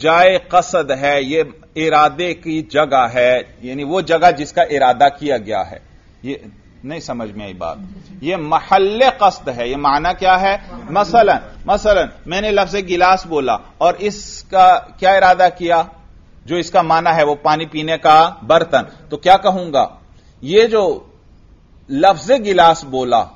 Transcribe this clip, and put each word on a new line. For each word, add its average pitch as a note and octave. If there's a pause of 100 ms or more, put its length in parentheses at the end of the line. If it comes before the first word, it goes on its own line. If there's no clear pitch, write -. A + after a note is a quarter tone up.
जाए F3 (140)
कसद E3+
है, C#3+
ये D3+ (340)
इरादे D3+
की D#3+ (100)
जगह C3+
है, B2
यानी C3
वो E3
जगह E3
जिसका D3
इरादा C#3
किया C#3+
गया G#2
है। F2 (440)
ये C3+ (420)
नहीं D3+
समझ A#2
में G#2
आई F#2+
बात। F2+
ये F3
महल F#3+ (120)
कसद F#3+
है। A#2+
ये C3+
माना D3
क्या F#3
है? G3 (360)
मसलन, G3 (280)
मसलन G3 (160)
मैंने G3+
लफ्ज़ G3
गिलास F3+
बोला C3+ (220)
और F3
इसका F#3+ (260)
क्या F#3+
इरादा F#3
किया? E3+ (580)
जो D#3
इसका F3
माना E3
है D#3+
वो D3
पानी D#3
पीने D#3
का D#3+
बर्तन, D3 (240)
तो D3
क्या F#3
कहूंगा? F3+ (540)
ये G3
जो A3 (1080)
लफ्ज़ D#3+
गिलास F3+
बोला, B2+